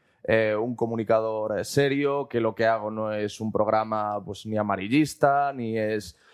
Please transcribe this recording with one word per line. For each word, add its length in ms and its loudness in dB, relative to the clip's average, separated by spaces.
eh, 340 2
un 160 -2
comunicador, 840 0
eh, 60 -4
serio, 640 0
que 120 0
lo 140 2
que 120 0
hago 240 2
no 220 -4
es 300 -4
un 100 -2
programa, 720 0
pues, 220 -12
ni 100 -4
amarillista, 960 2
ni 260 -4
es, 380 -4